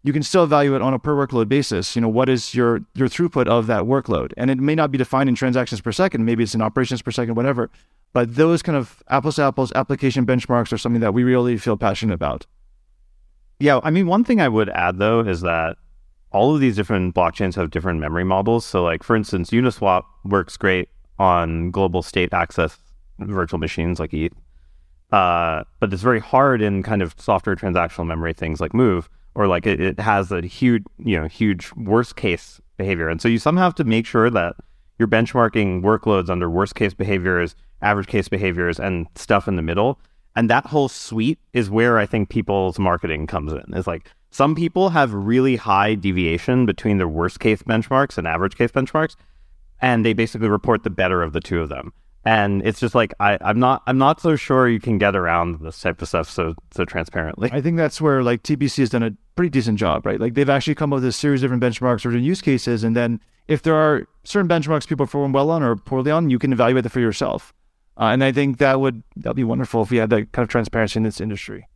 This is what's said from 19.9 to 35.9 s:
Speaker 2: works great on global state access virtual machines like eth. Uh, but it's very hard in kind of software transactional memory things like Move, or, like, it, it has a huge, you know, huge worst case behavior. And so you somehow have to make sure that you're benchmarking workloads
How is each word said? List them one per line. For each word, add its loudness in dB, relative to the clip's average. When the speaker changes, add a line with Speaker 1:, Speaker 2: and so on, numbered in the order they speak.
Speaker 2:
works 0
great 0
on 0
global 0
state -2
access -2
virtual -4
machines -4
like -6
eth. -4
Uh, 0
but 0
it's -6
very 2
hard 2
in 0
kind -2
of -4
software 0
transactional -2
memory -4
things -6
like -4
Move, 2
or, 0
like, 0
it, 0
it -2
has 0
a -4
huge, 0
you -2
know, -4
huge -2
worst -2
case -6
behavior. -2
And -4
so 0
you 4
somehow 2
have 0
to -2
make 2
sure 2
that -2
you're 2
benchmarking 2
workloads 2